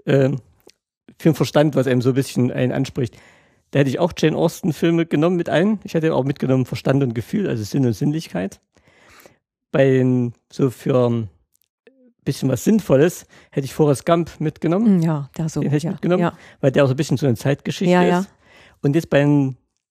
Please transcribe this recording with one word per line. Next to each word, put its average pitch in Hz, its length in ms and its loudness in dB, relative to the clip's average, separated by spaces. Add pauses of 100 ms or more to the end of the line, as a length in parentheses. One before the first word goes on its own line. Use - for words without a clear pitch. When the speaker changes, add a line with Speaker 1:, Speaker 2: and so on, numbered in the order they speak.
Speaker 1:
ähm, 139 320 2 (800)
für 170 100 2
den 147 60 2
Verstand, 147 400 2
was 131 100 2
einem 127 160 0
so 120 80 2
ein 127 60 0
bisschen 127 340 -2
einen 131 220 -2
anspricht. 139 440 -4 (540)
Da 139 100 0
hätte 143 120 2
ich 139 80 -6
auch 170 180 0
Jane 160 180 0
Austen-Filme 165 720 0
genommen 160 300 0
mit 170 120 -4
ein. 190 360 0
Ich - 100 -16
hätte 160 220 0
auch 131 80 0
mitgenommen 131 420 0
Verstand 135 380 0
und 123 100 -2
Gefühl, 180 340 -4
also 120 160 -6
Sinn 135 220 -2
und 120 80 0
Sinnlichkeit. 160 640 -6 (1120)
Bei 139 140 2
den, 127 480 2 (180)
so 135 200 -2
für 127 360 0
ein 117 220 -2 (960)
bisschen 139 240 -4
was 127 140 -2
Sinnvolles 175 640 2 (240)
hätte 139 140 -4
ich - 100 -12
Forrest 147 320 0
Gump 170 320 0
mitgenommen. 175 580 0
Speaker 2:
Mm, 165 40 2
ja, 156 360 -2
der 160 120 -4
so, 151 100 -6
Speaker 1:
Den 156 100 -2
hätte 143 80 0
ich 143 60 -2
Speaker 2:
ja, 175 80 -6
Speaker 1:
mitgenommen, 175 320 -2
Speaker 2:
ja. 170 100 -2 (280)
Speaker 1:
weil 139 100 2
der 143 120 4
auch 139 40 4
so 127 60 2
ein 127 40 -4
bisschen 147 200 -2
so 143 100 0
eine 120 80 2
Zeitgeschichte 147 580 -2
Speaker 2:
Ja, 180 100 4
Speaker 1:
ist. 175 60 4
Speaker 2:
ja. 180 160 0 (560)
Speaker 1:
Und 143 140 0
jetzt 170 160 -2
bei 143 100 4
einem 143 360 2 (340)